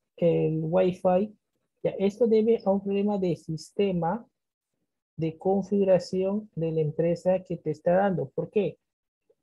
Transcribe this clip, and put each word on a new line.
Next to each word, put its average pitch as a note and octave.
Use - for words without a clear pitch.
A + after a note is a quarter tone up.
el D#3+
Wi-Fi, F#3
ya E3+
esto G#3
debe A3
a G3
un G3
problema G3+
de F3+
sistema F3+
de D#3+
configuración F#3+
de D#3+
la D#3+
empresa E3+
que E3+
te D#3
está D#3
dando. F3+
¿Por E3
qué? G3